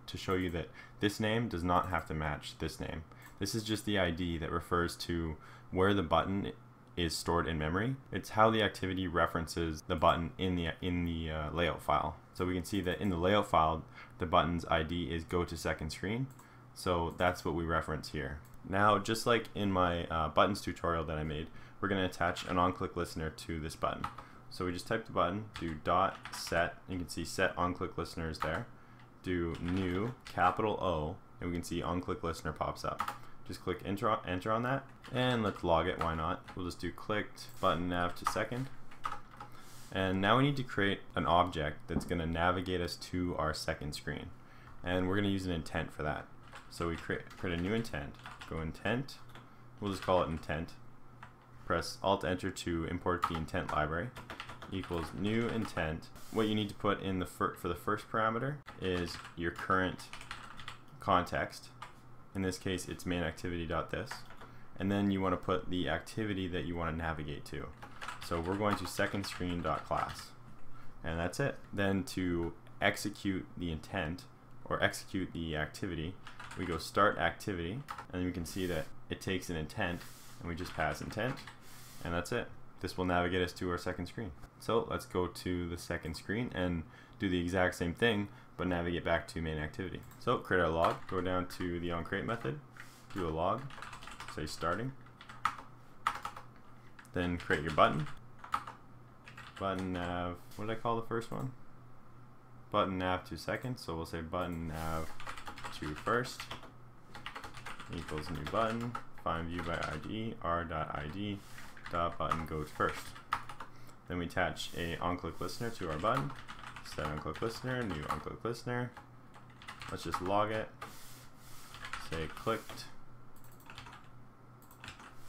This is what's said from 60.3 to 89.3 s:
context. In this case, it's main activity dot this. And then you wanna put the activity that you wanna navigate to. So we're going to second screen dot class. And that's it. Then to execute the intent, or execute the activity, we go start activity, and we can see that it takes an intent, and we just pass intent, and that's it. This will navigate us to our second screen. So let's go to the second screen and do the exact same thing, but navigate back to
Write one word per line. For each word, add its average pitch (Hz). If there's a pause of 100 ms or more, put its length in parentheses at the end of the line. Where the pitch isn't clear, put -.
context. 87 (680)
In 98
this 92
case, 92
it's -
main 87
activity 85
dot 80
this. 95 (720)
And 98
then 101
you 95
wanna 92
put 92
the 90
activity 95
that 85
you 85
wanna 82
navigate 76
to. - (580)
So 85
we're 87
going 101
to 90
second 98
screen 87
dot -
class. - (760)
And 82
that's -
it. 139 (160)
Then 98
to 85 (280)
execute 98 (120)
the 85
intent, 80 (400)
or 76
execute -
the 82
activity, 80 (440)
we 95
go 82
start 101
activity, 85 (340)
and 90
we 90
can 87
see 92
that 80 (240)
it 80
takes 95
an 87
intent, 87 (380)
and -
we 85
just 85
pass 76
intent, 120 (680)
and 82
that's 85
it. 120 (340)
This 92
will 92
navigate 87
us 87
to 92
our 87
second 90
screen. 107 (280)
So 113
let's 85
go 90
to 87
the 85
second 80
screen 117
and 87 (360)
do 98
the 90
exact 90
same 85
thing, 104 (280)
but 87
navigate 87
back 85
to 82